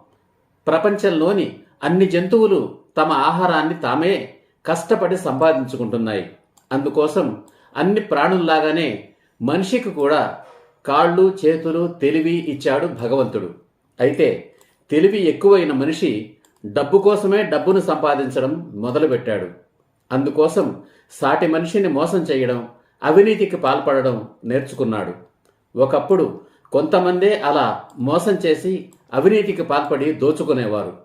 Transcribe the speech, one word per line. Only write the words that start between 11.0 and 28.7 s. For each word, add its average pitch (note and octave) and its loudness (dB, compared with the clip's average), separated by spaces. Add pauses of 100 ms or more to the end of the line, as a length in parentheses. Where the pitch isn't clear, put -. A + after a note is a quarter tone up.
చేతులు, E3 0
తెలివి D#3 0
ఇచ్చాడు D3 -2
భగవంతుడు. A#2 -4 (460)
అయితే B2+ 0 (400)
తెలివి F#3+ 2
ఎక్కువైన F3 4
మనిషి C3+ -2 (320)
డబ్బు B2 0
కోసమే G3+ 2
డబ్బును D#3+ 0
సంపాదించడం C#3+ -2
మొదలుపెట్టాడు. A#2+ -2 (640)
అందుకోసం C#3+ 0 (280)
సాటి D3+ 0
మనిషిని E3+ 0
మోసం E3 0
చేయడం, B2+ -2 (360)
అవినీతికి G3 4
పాల్పడడం C3+ 0 (160)
నేర్చుకున్నాడు. A#2 -4 (640)
ఒకప్పుడు C#3 0 (300)
కొంతమందే F3+ 2
అలా C#3 0 (140)
మోసం D#3+ 0
చేసి F3 -2 (240)